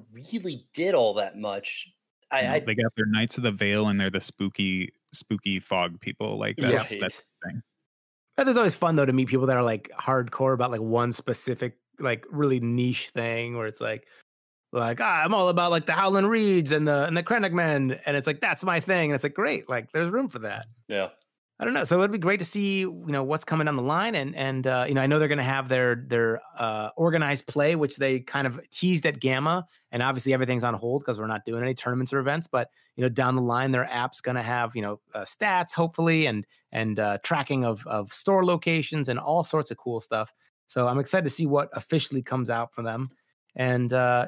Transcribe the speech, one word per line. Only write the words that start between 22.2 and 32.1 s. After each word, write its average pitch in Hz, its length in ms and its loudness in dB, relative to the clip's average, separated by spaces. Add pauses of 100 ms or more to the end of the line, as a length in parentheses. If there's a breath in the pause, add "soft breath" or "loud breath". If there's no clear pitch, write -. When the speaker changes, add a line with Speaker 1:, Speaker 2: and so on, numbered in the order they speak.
Speaker 3:
to 170 60 -4
see, 196 340 0
you 175 280 -6
know, 143 140 0
what's 151 220 -2
coming 156 220 0
down 147 100 0
the 123 60 -2
line. 180 320 0
And, 139 200 -2
and, 131 320 -2
uh, 127 220 2
you 139 60 0
know, 135 80 2
I 135 40 2
know 147 120 4
they're 151 100 2
gonna 143 160 0
have 131 240 -2
their, 127 260 4 (140)
their, 117 320 2 (160)
uh, 110 400 -4
organized 160 500 2
play, 147 300 2
which 147 220 0
they 131 220 2
kind 139 260 -2
of 123 140 -6 (100)
teased 180 360 2
at 127 140 -2
Gamma. 147 460 0 (260 soft breath)
And 120 100 -2
obviously 131 300 0
everything's 127 320 0
on 120 100 0
hold 120 300 -4
'cause 107 160 -4
we're 110 60 -6
not 110 180 -6
doing 117 180 -4
any 127 120 -2
tournaments 123 400 -4